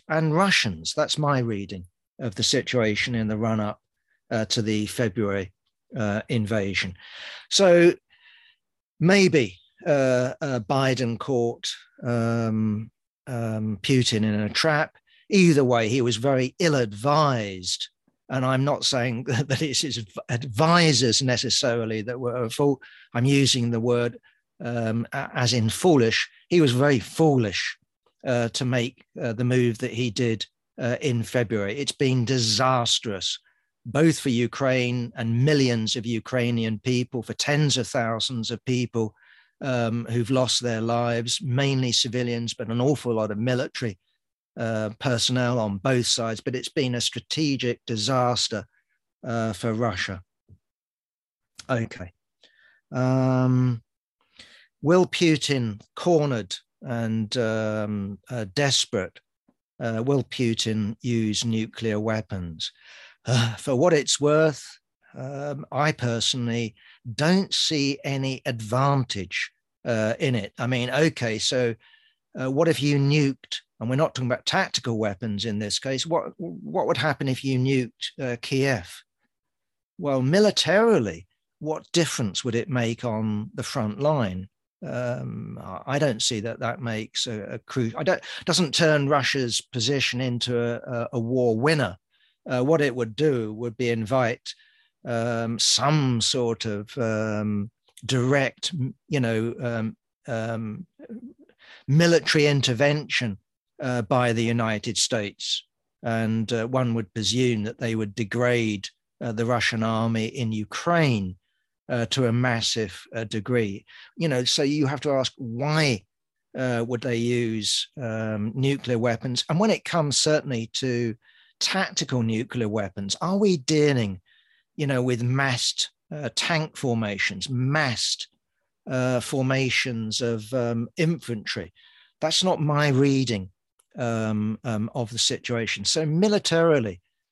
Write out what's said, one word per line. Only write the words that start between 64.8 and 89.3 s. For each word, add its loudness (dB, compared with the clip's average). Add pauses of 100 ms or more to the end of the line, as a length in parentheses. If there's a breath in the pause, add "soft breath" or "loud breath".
um, -10
I 2
personally -2 (400 loud breath)
don't 2
see 0
any -2
advantage, 0 (340)
uh, 0
in 0
it. -4
I -4
mean, -2
okay, 0
so, 0 (640 soft breath)
uh, -4
what 2
if 2
you 4
nuked, 2 (200)
and -4
we're 0
not 0
talking -2
about -2
tactical -2
weapons -4
in -4
this -4
case, -4
what, -2
what -4
would 0
happen -2
if -2
you 0
nuked, 0 (300)
uh, -4
Kiev? -2 (920)
Well, 0
militarily, 4 (320)
what -8
difference 0
would -2
it -2
make -2
on -2
the -8
front -4
line? 0 (360)
Um, -6
I, -12 (140)
I 0
don't 0
see -2
that -8
that -6
makes -6
a, -8
a -10
cru-, -4
I -4
don't, 0 (220 loud breath)
doesn't 0
turn 4
Russia's 0